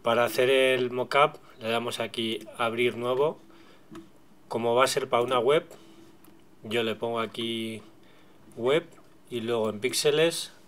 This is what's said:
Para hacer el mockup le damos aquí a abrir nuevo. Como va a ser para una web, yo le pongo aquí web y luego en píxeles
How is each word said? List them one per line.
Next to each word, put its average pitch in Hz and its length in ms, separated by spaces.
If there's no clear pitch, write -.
Para 117 220
hacer 123 260
el 131 420
mockup 139 480
le 110 80
damos 117 320
aquí 113 400
a 120 100
abrir 117 280
nuevo. 127 420
Como 117 280
va 131 100
a - 20
ser 131 220
para 120 140
una 127 160
web, 139 260
yo 117 200
le 110 120
pongo 117 240
aquí 113 640
web 135 320
y 120 120
luego 113 280
en 104 120
píxeles 151 720